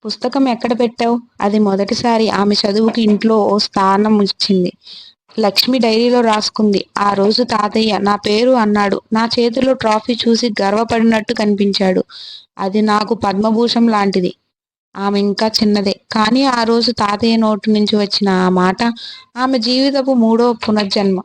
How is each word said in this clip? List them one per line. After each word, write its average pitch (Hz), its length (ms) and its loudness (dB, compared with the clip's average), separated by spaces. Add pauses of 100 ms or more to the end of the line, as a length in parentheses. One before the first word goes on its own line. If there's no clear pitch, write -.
"పుస్తకం 254 440 -2
ఎక్కడ 233 300 -2
పెట్టావు?" 233 400 -2 (220)
అది 208 180 0
మొదటిసారి 214 680 0
ఆమె 202 260 0 (120)
చదువుకి 220 340 0
ఇంట్లో 214 420 2
ఓ 202 140 0
స్థానం 202 640 2
ఇచ్చింది. 190 520 -2 (680)
లక్ష్మి 214 400 0
డైరీలో 240 420 2
రాసుకుంది, 214 640 0 (120)
"ఆ 202 160 0
రోజు 208 300 0
తాతయ్య 214 540 -2
నా 202 180 0
పేరు 214 360 0
అన్నాడు. 208 500 0 (120)
నా 226 160 0 (100)
చేతిలో 247 340 0
ట్రోఫీ 226 440 -2 (100)
చూసి 226 340 0
గర్వపడినట్టు 220 720 0
కనిపించాడు. 202 720 0 (540)
అది 196 240 -2
నాకు 214 340 0
పద్మభూషణం 220 720 0
లాంటిది." 202 480 0 (600)
ఆమె 202 240 -2
ఇంకా 202 280 0
చిన్నదే, 208 520 0 (120)
కానీ 220 320 2
ఆ 247 200 0
రోజు 233 280 0
తాతయ్య 214 440 0
నోటి 214 360 0
నుంచి 208 240 2
వచ్చిన 202 340 0
ఆ 185 200 2
మాట 185 340 0 (540)
ఆమె 262 200 0
జీవితపు 262 560 0
మూడో 233 400 2
పునర్జన్మ. 202 720 -2